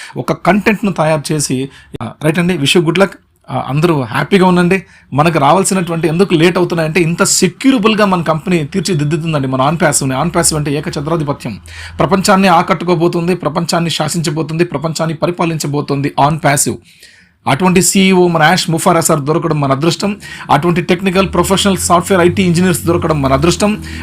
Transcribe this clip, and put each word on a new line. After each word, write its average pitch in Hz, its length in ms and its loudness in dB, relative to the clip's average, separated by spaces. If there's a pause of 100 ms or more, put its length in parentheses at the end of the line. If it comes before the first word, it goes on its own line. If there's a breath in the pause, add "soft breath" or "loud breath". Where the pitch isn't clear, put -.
(160 loud breath)
ఒక 135 160 -4
కంటెంట్ను 196 600 0
తయారు 156 400 -2
చేసి, 135 360 -4 (340 loud breath)
ఆ, 110 100 -10 (120)
రైట్ 156 140 2
అండి, 180 160 0
wish 139 220 0
you 180 60 6
good 160 140 0
luck. 190 140 2 (400)
ఆ, 127 180 -4
అందరూ 151 340 0
హ్యాపీగా 143 440 0
ఉండండి. 180 360 2 (300 soft breath)
మనకు 156 260 2
రావాల్సినటువంటి, 170 680 0
ఎందుకు 175 260 0
లేట్ 180 240 4
అవుతున్నాయంటే, 165 420 0
ఇంత 165 220 0
సెక్యూరబుల్‌గా 214 840 2
మన 180 160 0
కంపెనీ 160 420 0
తీర్చిదిద్దుతుందండి 151 840 -2
మన 131 140 -2
on 151 160 0
passive-ని. 139 440 0
On 165 100 -2
passive 165 240 0
అంటే 147 180 -2
ఏకఛత్రాధిపత్యం, 151 840 -4 (400 loud breath)
ప్రపంచాన్ని 190 500 2
ఆకట్టుకోబోతుంది, 170 840 0
ప్రపంచాన్ని 170 560 -2
శాసించబోతుంది, 156 720 -2
ప్రపంచాన్ని 160 520 -4
పరిపాలించబోతుంది 147 960 -2 (160)
on 156 80 0
passive. 143 380 0 (720 soft breath)
అటువంటి 185 360 2
సీఈఓ 190 460 4
మన 165 140 2
యాష్ 170 280 2
ముఫారా 165 300 2
సార్ 151 200 0
దొరకడం 156 400 -2
మన 139 120 0
అదృష్టం. 170 440 -2 (340 loud breath)
అటువంటి 165 320 2
టెక్నికల్ 185 500 0
ప్రొఫెషనల్ 185 440 0
సాఫ్ట్‌వేర్ 175 460 2
ఐటీ 180 200 2
ఇంజనీర్స్ 175 420 2
దొరకడం 165 380 0
మన 135 100 2
అదృష్టం. 175 380 2 (320 loud breath)